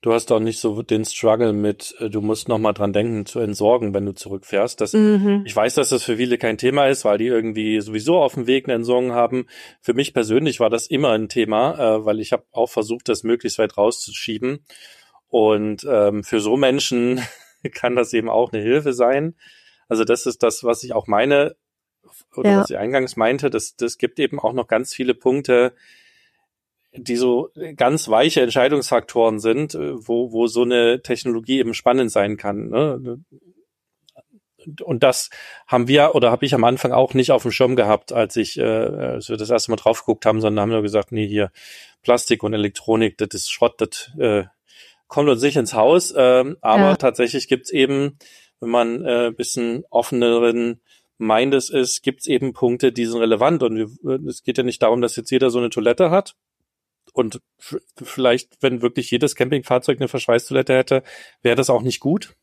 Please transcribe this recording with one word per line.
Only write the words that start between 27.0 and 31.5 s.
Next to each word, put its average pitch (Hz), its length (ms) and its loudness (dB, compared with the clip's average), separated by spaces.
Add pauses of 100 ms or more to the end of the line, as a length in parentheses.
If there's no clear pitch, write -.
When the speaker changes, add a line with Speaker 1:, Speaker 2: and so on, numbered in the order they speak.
Speaker 1:
so 123 320 2 (280)
ganz 131 340 0
weiche 135 320 4
Entscheidungsfaktoren 120 960 2
sind, 117 360 0
äh, 143 320 -8
wo, 117 260 -2
wo 113 160 2
so 117 160 0
eine 120 360 2
Technologie 123 600 -4